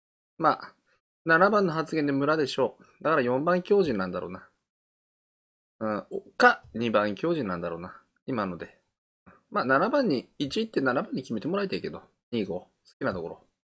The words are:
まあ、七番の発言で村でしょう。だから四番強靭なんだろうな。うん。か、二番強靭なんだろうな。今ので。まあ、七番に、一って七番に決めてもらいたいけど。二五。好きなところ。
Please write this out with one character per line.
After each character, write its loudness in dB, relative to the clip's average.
ま 2
あ、 -18
七 6
番 4
の 0
発 -4
言 0
で 0
村 2
で 2
し -6
ょ 2
う。 -10
だ 2
か 4
ら 4
四 0
番 2
強 4
靭 0
な -2
ん -6
だ -4
ろ -6
う -10
な。 -14
う -4
ん。 -4
か、 4
二 -2
番 2
強 -2
靭 -4
な -4
ん -6
だ -4
ろ -6
う -10
な。 -12
今 -2
の -6
で。 -14
ま -2
あ、 -2
七 4
番 0
に、 -2
一 -2
っ -4
て -2
七 0
番 -12
に -6
決 -8
め -4
て -6
も -2
ら -2
い -4
た -4
い -4
け -6
ど。 -12
二 0
五。 -6
好 -16
き -6
な -2
と -6
こ -8
ろ。 -14